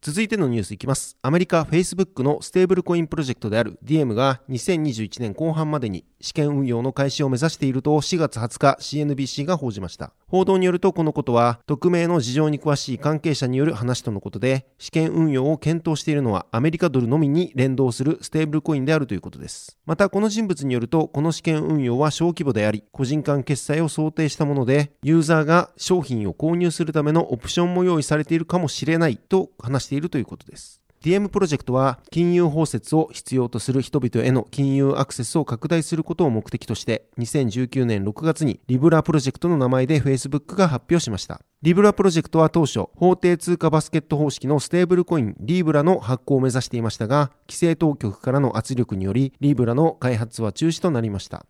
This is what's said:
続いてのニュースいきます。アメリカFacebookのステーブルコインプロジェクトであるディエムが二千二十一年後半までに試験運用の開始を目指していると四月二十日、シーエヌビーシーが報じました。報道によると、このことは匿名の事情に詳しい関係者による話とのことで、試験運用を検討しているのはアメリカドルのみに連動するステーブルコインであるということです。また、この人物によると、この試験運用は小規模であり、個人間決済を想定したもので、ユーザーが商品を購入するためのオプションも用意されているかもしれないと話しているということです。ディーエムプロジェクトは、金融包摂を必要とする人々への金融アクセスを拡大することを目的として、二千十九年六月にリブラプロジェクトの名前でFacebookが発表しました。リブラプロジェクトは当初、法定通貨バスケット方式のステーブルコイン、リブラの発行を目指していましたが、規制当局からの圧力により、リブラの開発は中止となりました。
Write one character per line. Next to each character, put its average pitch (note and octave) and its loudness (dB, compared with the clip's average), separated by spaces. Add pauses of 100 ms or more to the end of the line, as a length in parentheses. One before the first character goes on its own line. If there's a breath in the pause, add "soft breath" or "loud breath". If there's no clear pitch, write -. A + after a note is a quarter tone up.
続 D3+ -4
い A3 0
て A3+ -2
の E3+ 2
ニ A#2 -2
ュ - 0
ー G2+ -4
ス - -12
い G2 -14
き - -14
ま C3+ 0
す。 - -10
ア B2+ -2
メ E3+ 4
リ F3+ 0
カ E3+ 2
Facebook F3 -2
の C#3+ 0
ス - -16
テ F#3 4
ー F#3 2
ブ F#3 4
ル F3 -2
コ F3 0
イ - 2
ン E3 -2
プ - -6
ロ D#3 -2
ジ C3 -4
ェ A#2 -4
ク - -20
ト A2+ -6
で G#2 0
あ A#2 2
る A2 -8
デ C3 -2
ィ D#3+ 4
エ - 2
ム A#2 -2
が C3 0
二 C3 -4
千 E3+ 0
二 D3+ 0
十 A2+ -6
一 G#2+ -8
年 A2+ -4
後 D#3+ -4
半 D#3 -2
ま D3+ -2
で A#2+ -4
に F#2 -8 (160)
試 - -12
験 D3 0
運 C#3 0
用 A#2+ -2
の C3 -2
開 C#3 0
始 D3 -4
を C3+ 0
目 B2+ 0
指 D#3 0
し - -12
て C#3+ -2
い C3+ 0
る B2+ -2
と D3+ 2
四 F3 -4
月 D#3+ -2
二 A2+ -4
十 - -16
日、 C#3 4
シ - -8
ー D3+ -2
エ - -2
ヌ D3 -2
ビ C3+ -4
ー C3 -6
シ - -6
ー - -6
が F3+ -2
報 C#3 -4
じ G2 -10
ま F#2+ -8
し - -14
た。 - -14 (160)
報 F#3+ 2
道 F#3+ 4
に F#3 2
よ F3+ 4
る F3 0
と、 F#3+ 4
こ E3+ -2
の D3+ 0
こ D3 -4
と A#2+ -2
は A#2 4
匿 D3 2
名 E3+ 2
の E3+ 2
事 B2 -2
情 D3+ 2
に D3 -2
詳 D3 0
し C3+ -6
い - -8
関 D3+ -2
係 D#3+ 0
者 C3 -2
に B2 -2
よ C#3 2
る D#3+ 0
話 A#2+ -4
と A#2+ -6
の G2+ -4
こ G2 -12
と G2+ -10
で、 C3 -2 (100)
試 - -16
験 D#3+ 0
運 D#3+ 2
用 C3+ 2
を D#3+ 0
検 D#3+ -2
討 D3+ 0
し - -8
て D#3+ -2
い D3 2
る C#3+ 0
の A#2 0
は F#2 -4
ア A2+ -2
メ D#3 2
リ E3 -6
カ F3 2
ド C3 0
ル A#2+ 0
の B2+ 2
み D#3 2
に D#3+ 0
連 C3 0
動 B2+ 2
す A#2 -4
る D#3 0
ス - -14
テ D#3 -2
ー D#3 -4
ブ D3 -6
ル D#3 0
コ D#3 -2
イ C#3 0
ン C3 -2
で D3+ 2
あ D#3 2
る D3+ -2
と A#2 -8
い F#2+ -4
う E2 -8
こ F#2 -14
と D2 -18
で C#2+ -14
す。 - -18
ま D#3+ -2
た、 G3 2
こ F#3+ -2
の G#3+ 2
人 G#3+ -2
物 C#3+ -2
に C3 0
よ B2 2
る A#2 -4
と、 D#3+ 2
こ C#3+ -4
の E3 2
試 - -6
験 D#3 0
運 D#3 0
用 B2 0
は D3+ 2
小 E3 0
規 E3+ -2
模 C#3 0
で G#2+ 2
あ G#2+ 2
り、 G#2+ -4
個 C#3 -4
人 D3 0
間 C#3+ 0
決 C3+ -2
済 D3+ -2
を E3 0
想 D#3 -2
定 D#3 0
し - -4
た D#3+ 0
も C#3+ 0
の C3 0
で、 C#3+ 2 (100)
ユ D#3+ 4
ー - 2
ザ D#3 2
ー D3 0
が E3+ 4
商 F#3 0
品 A#2+ -4
を E2+ -4
購 E3 -2
入 F3 0
す E3+ -2
る D#3 -4
た D3+ 0
め D3 2
の E3 2
オ B2+ -4
プ - -10
シ - 0
ョ F3 4
ン F3+ 0
も F3+ 2
用 F3 2
意 C#3+ -2
さ D3+ 0
れ D3+ -2
て E3 -2
い E3 2
る E3 -6
か F3+ 0
も E3+ -2
し - -6
れ E3 0
な E3 2
い A2+ 0
と - -2
話 C3 -4
し - -14
て C#3 -4
い C#3+ -2
る D#3 -6
と - -4
い B2 -2
う G2+ -4
こ - -16
と - -20
で - -20
す。 - -20 (240)
デ D#3 0
ィ F3 6
ー - 4
エ - 4
ム G3+ 0
プ G3+ 0
ロ F#3+ 2
ジ D3+ 0
ェ - 0
ク - -6
ト B2 -2
は、 C3 2 (120)
金 F3 2
融 F3 4
包 D3 2
摂 - -2
を D#3 2
必 - -8
要 B2 0
と A#2+ -4
す B2+ -4
る C3+ 2
人 C#3+ -2
々 A#2+ 0
へ B2+ 2
の B2+ 2
金 C#3 0
融 C#3 4
ア C3+ 0
ク - -14
セ A#2+ -6
ス - -2
を D#3 0
拡 A#2+ -6
大 E3 0
す - -6
る D#3+ -2
こ E3+ -8
と F#3 2
を D#3 4
目 A2 -2
的 - -8
と A2+ -4
し - -10
て、 - -4
二 A#2+ -2
千 C3 0
十 B2 -2
九 C3 -2
年 G#2+ 0
六 G#2+ -4
月 D#3+ 0
に A#2+ -2
リ B2+ 2
ブ D3 6
ラ D#3+ 4
プ - -2
ロ D#3 4
ジ C3 -2
ェ - -6
ク - -12
ト F3 0
の E3+ 2
名 B2+ 2
前 C3 2
で D3 2
Facebook C#3 -2
が F#3 4
発 B2+ -4
表 E3 4
し A#2+ -6
ま G2 -4
し - -10
た。 - -14 (200)
リ E3 4
ブ F3+ 6
ラ G#3 8
プ G3+ 0
ロ F#3+ 6
ジ E3 0
ェ - -2
ク - -8
ト D#3+ 0
は D#3+ 6
当 E3 2
初、 G#2+ -2 (100)
法 F3+ 4
定 F3 2
通 F3 -2
貨 D#3+ 2
バ D#3 2
ス - -8
ケ E3 0
ッ D#3 0
ト - -4
方 D3 2
式 - -8
の C#3+ 2
ス - -10
テ F3 2
ー F3 0
ブ F3+ 2
ル F3 2
コ E3+ 0
イ B2+ 0
ン、 G#2 -4
リ E3+ 0
ブ D#3+ 2
ラ D3 4
の F3+ 4
発 A#2+ -4
行 C#3 2
を - 4
目 C3 2
指 B2 -2
し - -8
て B2 -6
い A#2 -2
ま A2+ -2
し - -8
た A2 -6
が、 C#3 2 (180)
規 - -14
制 E3 2
当 D#3 0
局 G#2 -6
か B2+ -4
ら C3+ 2
の C3+ 0
圧 A2+ -4
力 A#2+ -2
に F#2+ -4
よ F#2+ -2
り、 C3 0
リ C#3+ 4
ブ B2 2
ラ A#2 0
の D#3+ 4
開 B2+ -2
発 A2+ -6
は G#2+ -4
中 D#3+ -2
止 D#3+ -2
と F#3 0
な B2+ 0
り A2+ -2
ま G2 -6
し - -16
た。 - -14